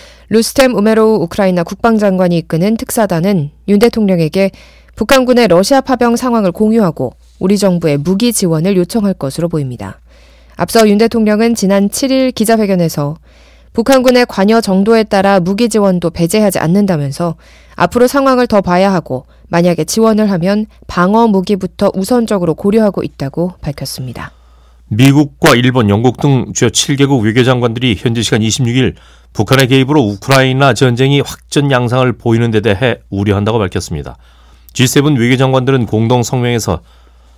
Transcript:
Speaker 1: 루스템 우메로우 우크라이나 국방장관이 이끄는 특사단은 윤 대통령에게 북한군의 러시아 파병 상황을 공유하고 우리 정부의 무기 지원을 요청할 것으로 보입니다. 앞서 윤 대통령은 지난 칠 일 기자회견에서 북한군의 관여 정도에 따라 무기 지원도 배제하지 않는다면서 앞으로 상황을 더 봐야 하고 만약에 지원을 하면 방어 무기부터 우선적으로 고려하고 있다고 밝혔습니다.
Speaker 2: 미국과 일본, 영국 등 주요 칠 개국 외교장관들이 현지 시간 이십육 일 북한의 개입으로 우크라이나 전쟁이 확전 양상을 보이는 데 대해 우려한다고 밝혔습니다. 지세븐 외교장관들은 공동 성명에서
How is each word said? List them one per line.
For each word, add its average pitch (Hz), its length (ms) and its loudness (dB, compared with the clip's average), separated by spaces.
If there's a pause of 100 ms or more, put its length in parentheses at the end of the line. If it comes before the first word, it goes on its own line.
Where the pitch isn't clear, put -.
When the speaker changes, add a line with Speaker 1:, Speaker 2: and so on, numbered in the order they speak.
(300)
Speaker 1:
루스템 233 460 0
우메로우 220 480 2
우크라이나 180 400 0
국방장관이 190 760 0
이끄는 185 380 -2
특사단은 185 760 -2 (160)
윤 202 120 2
대통령에게 190 720 0 (440)
북한군의 247 540 2
러시아 196 320 4
파병 240 340 0
상황을 233 360 0
공유하고 214 600 0 (240)
우리 196 200 0
정부의 170 400 0
무기 196 360 0
지원을 180 440 0
요청할 196 360 -2
것으로 160 360 -6
보입니다. 127 500 -8 (560)
앞서 220 340 2
윤 202 80 4
대통령은 220 560 0
지난 196 380 0
칠 269 200 -4
일 262 200 0
기자회견에서 190 840 0 (560)
북한군의 247 540 2
관여 220 340 2
정도에 214 420 2
따라 196 380 2
무기 202 260 -2
지원도 185 440 0
배제하지 196 480 0
않는다면서 165 760 -2 (400)
앞으로 240 320 2
상황을 262 400 0
더 208 140 2
봐야 185 320 2
하고 135 320 -6 (240)
만약에 170 340 0
지원을 214 480 0
하면 196 340 -2 (220)
방어 208 400 2
무기부터 190 680 -2
우선적으로 190 600 -2
고려하고 208 480 0
있다고 160 580 -8
밝혔습니다. - 680 -10 (560)
Speaker 2:
미국과 135 680 2
일본, 123 340 0
영국 113 280 0
등 131 360 -2
주요 120 160 0
칠 - 260 -4
개국 135 300 0
외교장관들이 117 720 0
현지 117 240 -2
시간 107 180 0
이십육 117 360 -2
일 120 180 -2 (380)
북한의 131 340 0
개입으로 135 340 2
우크라이나 131 720 0
전쟁이 131 460 0
확전 - 500 -4
양상을 127 440 0
보이는 117 380 0
데 107 100 0
대해 117 380 -2 (100)
우려한다고 104 500 -2
밝혔습니다. 80 560 -6 (560)
지세븐 139 460 0
외교장관들은 127 680 0
공동 113 380 0
성명에서 120 560 -2 (580)